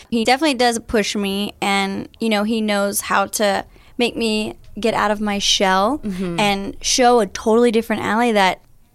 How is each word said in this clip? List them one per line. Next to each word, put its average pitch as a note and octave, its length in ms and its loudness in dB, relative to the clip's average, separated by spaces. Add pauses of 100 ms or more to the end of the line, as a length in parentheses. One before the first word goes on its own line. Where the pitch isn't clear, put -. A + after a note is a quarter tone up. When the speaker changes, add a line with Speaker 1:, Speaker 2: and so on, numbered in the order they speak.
Speaker 1:
He A3+ 140 0
definitely C4+ 300 2
does A#3 260 2
push A3 360 -2
me, G3+ 440 -4
and, G3 480 -2 (140)
you A3+ 80 0
know, G#3 140 0
he A3 180 -2
knows G3+ 400 -2
how G3 240 0
to G3 400 0 (320)
make A#3+ 180 0
me A3 400 -4 (240)
get G#3+ 140 0
out G#3 180 0
of G#3 80 -4
my G#3 180 -2
shell G3 640 2
Speaker 2:
Mm-hmm. F#3 400 -6
Speaker 1:
and G3+ 420 -2
show B3 380 4
a G3+ 80 0
totally A#3 440 2
different A3 300 -2
Ally A3+ 300 0
that F#3+ 300 2 (320)